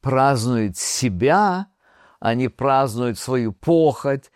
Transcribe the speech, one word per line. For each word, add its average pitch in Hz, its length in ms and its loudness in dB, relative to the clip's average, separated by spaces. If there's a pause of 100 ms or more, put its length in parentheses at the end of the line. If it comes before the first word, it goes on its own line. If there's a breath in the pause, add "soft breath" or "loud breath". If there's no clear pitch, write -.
празднуют 127 720 0
себя, 170 920 0 (500 soft breath)
они 120 300 -2
празднуют 123 680 0
свою 123 360 -2
похоть, 143 800 0